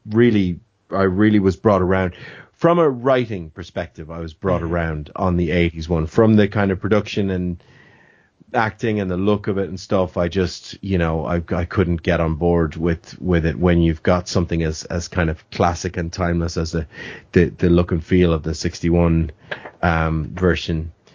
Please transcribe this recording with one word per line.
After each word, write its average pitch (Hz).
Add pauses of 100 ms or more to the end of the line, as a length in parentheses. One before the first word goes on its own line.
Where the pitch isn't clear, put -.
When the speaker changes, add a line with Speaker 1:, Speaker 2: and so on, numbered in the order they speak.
Speaker 1:
really, 107 (320)
I 95
really 104
was 95
brought 101
around. 92 (380)
From 175
a 160
writing 120
perspective, 85
I 82
was 82
brought 90
Speaker 2:
Mm-hmm. 82
Speaker 1:
around 80
on 90
the 85
eighties 82
one. 80
From 110
the 104
kind 101
of 92
production 104
and 90 (920)
acting 110
and 92
the 90
look 101
of 98
it 95
and 90
stuff, 92
I 87
just, 90
you 95
know, 82
I, 85 (100)
I 87
couldn't 85
get 85
on 80
board 82
with, 82
with 85
it 78
when 87
you've 82
got 90
something 85
as, 78
as 85
kind 85
of -
classic 87
and 85
timeless 85
as 92
the, 80 (460)
the, 87
the -
look 87
and 85
feel 90
of 76
the 80
sixty-one, 82 (500)
um, 80
version. 82 (220)